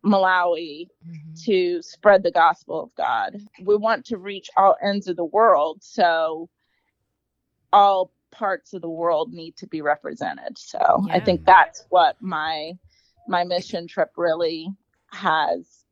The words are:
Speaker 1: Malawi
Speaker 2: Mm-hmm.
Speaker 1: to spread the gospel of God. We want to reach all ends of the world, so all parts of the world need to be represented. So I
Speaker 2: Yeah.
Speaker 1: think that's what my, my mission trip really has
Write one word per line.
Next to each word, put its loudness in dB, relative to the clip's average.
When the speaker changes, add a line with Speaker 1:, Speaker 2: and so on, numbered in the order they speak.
Speaker 1:
Malawi 0
Speaker 2:
Mm-hmm. -18
Speaker 1:
to 0
spread 4
the 2
gospel 0
of -16
God. -4
We 2
want -2
to -8
reach -14
all 4
ends -4
of -6
the -4
world, 2
so -2
all 4
parts -8
of -14
the -10
world -4
need -18
to -18
be -10
represented. -6
So -14
I -2
Speaker 2:
Yeah. -2
Speaker 1:
think 0
that's 6
what 4
my, -8
my -2
mission -6
trip -4
really -2
has -4